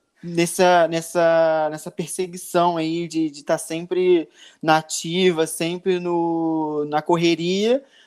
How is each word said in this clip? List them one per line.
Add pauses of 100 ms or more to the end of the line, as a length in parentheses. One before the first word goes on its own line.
(220)
nessa,
nessa,
nessa
perseguição
aí
de,
de
tá
sempre (360)
na
ativa,
sempre
no,
na
correria, (220)